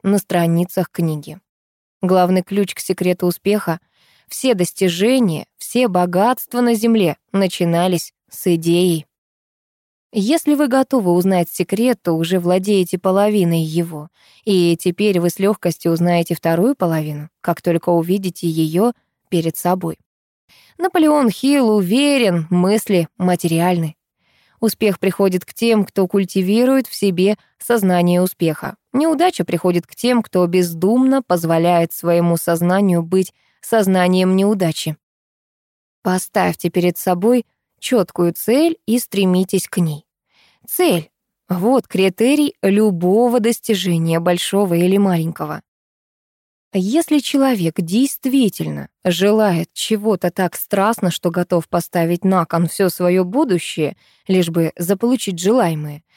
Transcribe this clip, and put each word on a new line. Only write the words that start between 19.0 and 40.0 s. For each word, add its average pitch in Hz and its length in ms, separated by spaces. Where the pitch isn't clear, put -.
перед 165 260
собой. 175 420
Наполеон 302 540
Хилл 262 400
уверен, 214 800
мысли 180 680
материальны. 170 800
Успех 208 400
приходит 185 440
к - 80
тем, 220 320
кто 190 220
культивирует 214 800
в - 80
себе 196 420
сознание 180 640
успеха. 160 540
Неудача 320 520
приходит 175 420
к - 100
тем, 240 260
кто 180 240
бездумно 185 760
позволяет 170 720
своему 170 440
сознанию 175 680
быть 185 320
сознанием 185 760
неудачи. 190 600
Поставьте 180 680
перед 180 260
собой 214 480
четкую 180 520
цель 311 540
и 226 140
стремитесь 185 640
к - 120
ней. 156 280